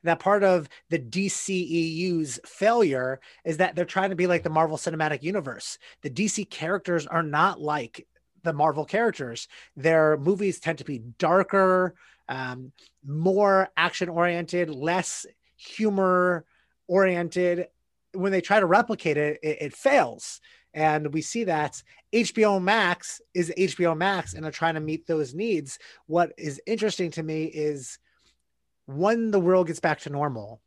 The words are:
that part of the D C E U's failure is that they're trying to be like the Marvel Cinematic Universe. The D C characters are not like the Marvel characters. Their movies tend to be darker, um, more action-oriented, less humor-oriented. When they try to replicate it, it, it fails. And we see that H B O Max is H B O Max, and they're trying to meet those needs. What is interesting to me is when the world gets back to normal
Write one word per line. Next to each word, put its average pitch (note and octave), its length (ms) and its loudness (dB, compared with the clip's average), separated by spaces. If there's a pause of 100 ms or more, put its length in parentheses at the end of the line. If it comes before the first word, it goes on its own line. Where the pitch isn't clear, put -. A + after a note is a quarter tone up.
that E3 180 2
part G3+ 240 4
of F3+ 240 4 (220)
the E3 80 0
D F3 320 -4
C F#3 320 -4
E E3 240 0 (220)
U's D#3+ 360 -2
failure D3 760 0 (220)
is D#3+ 140 -4
that F3 180 0
they're E3+ 120 -2
trying F#3+ 240 0
to F#3 60 -6
be F3+ 100 2
like F3 160 2
the D#3+ 80 -2
Marvel D#3 260 2
Cinematic D#3 460 -4
Universe. D3 560 -6 (240)
The C#3+ 80 -8
D F#3+ 180 -2
C G#3 160 -4
characters F3 640 -4
are E3 160 0
not D#3+ 360 0
like D3 480 -6 (360)
the E3 100 -2
Marvel D3 320 0
characters. E3+ 640 -4 (280)
Their D#3 420 4
movies F#3 420 0
tend D#3+ 180 -4
to - 60 -14
be C3+ 140 -8
darker, F#3 960 2 (340)
um, B2+ 440 -8 (300)
more F#3+ 760 2
action-oriented, E3+ 920 0
less E3 560 -4 (300)
humor-oriented. F#3 920 0 (1700)
When F#3+ 200 -2
they F#3+ 80 2
try G3+ 200 4
to F#3+ 60 2
replicate F#3 500 2
it, D3+ 260 -2
it, D#3 200 -4
it C#3+ 120 -8
fails. - 680 0 (320)
And D3+ 400 0
we D#3 100 -2
see A#3 220 -4
that D#3 380 -2 (300)
H A3 200 0
B G#3+ 120 2
O G3+ 160 4
Max F#3 600 0 (140)
is F3 220 -2
H F3+ 200 0
B F3 100 2
O E3 100 2
Max, F#3 380 -2
and D#3 100 -12
they're D3+ 80 -8
trying E3 220 -2
to D#3 60 -4
meet D#3 260 -6
those D3+ 280 -2
needs. E3+ 460 -4 (260)
What E3 320 0
is D3+ 280 -8
interesting G3 460 -2
to E3 120 -8
me D#3 220 -4
is D3+ 520 -6 (880)
when G#3+ 460 0
the G3+ 80 4
world F3+ 260 4
gets E3+ 140 -8
back D3+ 200 0
to - 100 -12
normal A#2+ 560 -6